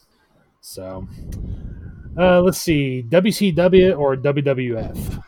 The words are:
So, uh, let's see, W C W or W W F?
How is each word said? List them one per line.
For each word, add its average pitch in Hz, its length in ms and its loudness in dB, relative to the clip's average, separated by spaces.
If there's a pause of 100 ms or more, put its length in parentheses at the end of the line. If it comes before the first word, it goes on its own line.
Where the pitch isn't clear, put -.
(600)
So, 95 460 -12 (1120)
uh, 180 240 6
let's 185 160 2
see, 135 440 -2
W 170 280 2
C 196 220 2
W 180 400 6
or 143 240 0
W 139 260 0
W 127 340 -2
F? - 520 -8